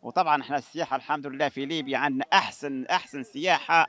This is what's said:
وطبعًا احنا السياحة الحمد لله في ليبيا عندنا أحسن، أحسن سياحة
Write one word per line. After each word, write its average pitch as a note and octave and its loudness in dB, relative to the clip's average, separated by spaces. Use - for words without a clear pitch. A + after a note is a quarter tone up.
وطبعًا D3 2
احنا C#3+ -4
السياحة C#3+ -4
الحمد C#3+ -4
لله C#3 0
في C3+ -4
ليبيا C#3 -2
عندنا C3+ 0
أحسن، C#3 0
أحسن D#3 -2
سياحة D#3+ 2